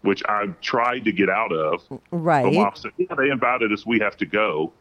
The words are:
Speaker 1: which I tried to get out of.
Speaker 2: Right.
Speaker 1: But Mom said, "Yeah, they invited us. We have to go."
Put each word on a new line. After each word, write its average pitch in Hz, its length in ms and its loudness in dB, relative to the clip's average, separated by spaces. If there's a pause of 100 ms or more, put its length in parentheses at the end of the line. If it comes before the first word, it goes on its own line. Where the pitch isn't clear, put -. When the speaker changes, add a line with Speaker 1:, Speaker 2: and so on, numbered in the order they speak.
Speaker 1:
which 98 280 0
I 104 160 0 (160)
tried 123 440 -2
to 110 60 2
get 95 180 2
out 107 220 -2
of. 80 300 -2 (300)
Speaker 2:
Right. 160 320 2
Speaker 1:
But 190 100 4
Mom 202 220 4
said, - 200 -12
"Yeah, - 220 -4
they 139 140 2
invited 120 420 0
us. 98 140 -6
We 113 120 2
have 104 180 0
to 98 80 -4
go." 80 560 -2